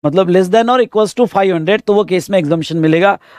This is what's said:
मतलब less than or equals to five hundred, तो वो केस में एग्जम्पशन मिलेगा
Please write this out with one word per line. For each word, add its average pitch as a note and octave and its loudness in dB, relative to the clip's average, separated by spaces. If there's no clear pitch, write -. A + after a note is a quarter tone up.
मतलब F3 0
less F3+ 2
than A3+ 2
or B3 2
equals G#3+ -2
to A3+ 0
five G3 0
hundred, F3 -2
तो G#3 0
वो G#3 2
केस F3+ -4
में G3 0
एग्जम्पशन D#3+ -2
मिलेगा E3 2